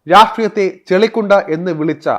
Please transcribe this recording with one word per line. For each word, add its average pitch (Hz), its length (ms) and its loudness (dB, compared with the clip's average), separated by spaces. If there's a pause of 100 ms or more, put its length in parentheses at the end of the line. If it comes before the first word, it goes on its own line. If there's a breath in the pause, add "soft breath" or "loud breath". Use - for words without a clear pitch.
(120)
രാഷ്ട്രീയത്തെ 208 640 2 (100)
ചെളിക്കുണ്ട് 202 460 0
എന്ന് 175 380 -2
വിളിച്ച 156 360 -6 (100)